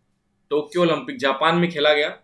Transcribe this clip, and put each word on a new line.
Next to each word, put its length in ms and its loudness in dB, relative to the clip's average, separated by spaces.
टोक्यो 300 -2
ओलंपिक 360 -2
जापान 400 0
में 140 2
खेला 220 2
गया। 160 0